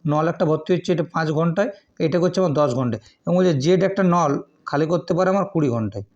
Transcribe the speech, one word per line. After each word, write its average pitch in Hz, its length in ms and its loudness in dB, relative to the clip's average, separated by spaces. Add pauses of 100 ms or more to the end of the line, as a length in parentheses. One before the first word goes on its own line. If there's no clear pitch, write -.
নল 151 220 0
একটা 170 180 -2
ভর্তি 156 260 -2
হচ্ছে, 180 200 -2
এটা 165 200 0
পাঁচ 160 200 -2
ঘন্টায়, 170 380 0 (300)
এটা 165 200 0
হচ্ছে 175 200 0
আমার 175 140 0
দশ 147 220 2
ঘন্টায়। 123 260 -2 (160)
এবং 170 180 -4
বলছে 185 240 4
জেড 170 240 2
একটা 196 200 0
নল 175 280 2 (340)
খালি 147 220 -2
করতে 170 260 -2
পারে 185 160 2
আমার 196 200 0
কুড়ি 147 200 0
ঘন্টায় 107 340 -4 (120)